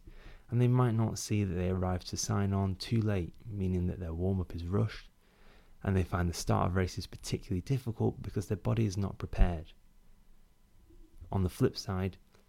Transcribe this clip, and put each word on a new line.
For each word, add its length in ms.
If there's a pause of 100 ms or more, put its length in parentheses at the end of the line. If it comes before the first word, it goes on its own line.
(500)
and 100
they 80
might 280
not 240
see 240
that 100
they 160
arrived 380
to 100
sign 340
on 240
too 260
late, 320 (120)
meaning 420
that 120
their 140
warm-up 420
is 100
rushed, 440 (720)
and 120
they 80
find 240
the 60
start 340
of 80
races 300
particularly 560
difficult 600
because 260
their 100
body 280
is 120
not 220
prepared. 520 (1600)
On 120
the 60
flip 280
side, 400 (320)